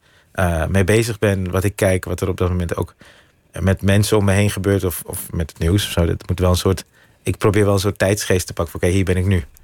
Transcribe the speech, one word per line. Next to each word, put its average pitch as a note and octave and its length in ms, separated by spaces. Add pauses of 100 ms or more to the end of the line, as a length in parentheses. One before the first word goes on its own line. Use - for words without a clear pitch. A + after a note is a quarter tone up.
(320)
eh, E2+ 340
mee F#2+ 180
bezig G#2 360
ben, G2 320
wat F#2 120
ik G2+ 120
kijk, F#2+ 300
wat F2+ 160
er F#2 80
op F2+ 80
dat F2+ 120
moment F2 260
ook - 200 (640)
met F#2+ 220
mensen G#2 360
om G2+ 80
me G2+ 60
heen G2+ 180
gebeurt G2 340
of, F2+ 220
of - 260
met E2 180
het - 100
nieuws F2 260
of - 60
zo. E2+ 140
Dat F2+ 220
moet F2 120
wel F#2 100
een F2+ 60
soort, F#2+ 280 (400)
ik - 140
probeer G#2 280
wel G2+ 80
een G2+ 60
soort G2 180
tijdsgeest G2 500
te - 60
pakken - 260
van, F2+ 100
oké, F2+ 60
hier G2 100
ben F2+ 120
ik F#2 80
nu. F#2+ 180 (200)